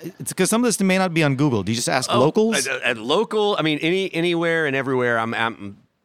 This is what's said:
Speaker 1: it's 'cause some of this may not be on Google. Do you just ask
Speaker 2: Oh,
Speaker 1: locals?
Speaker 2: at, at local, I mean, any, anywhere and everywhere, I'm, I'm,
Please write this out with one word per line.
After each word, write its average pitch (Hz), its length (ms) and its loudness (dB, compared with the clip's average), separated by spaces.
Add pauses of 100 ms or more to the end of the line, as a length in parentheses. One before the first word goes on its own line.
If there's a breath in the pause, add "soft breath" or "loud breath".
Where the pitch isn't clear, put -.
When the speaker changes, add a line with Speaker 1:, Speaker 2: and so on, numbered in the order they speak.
(180)
Speaker 1:
it's - 140 -10
'cause 185 180 0
some 226 140 2
of - 20 2
this 233 140 0
may 190 180 2
not 185 160 0
be 160 100 2
on 139 120 2
Google. 127 280 2
Do 101 100 -2
you - 20 -2
just 117 140 -4
ask 127 220 0
Speaker 2:
Oh, 196 80 2
Speaker 1:
locals? 156 480 2
Speaker 2:
at, 135 160 -6
at 123 140 0
local, 208 600 0
I 151 40 0
mean, 151 180 0
any, 185 320 0
anywhere 165 520 0
and 135 120 -2
everywhere, 123 420 0
I'm, 113 140 -2
I'm, 101 440 -4 (280)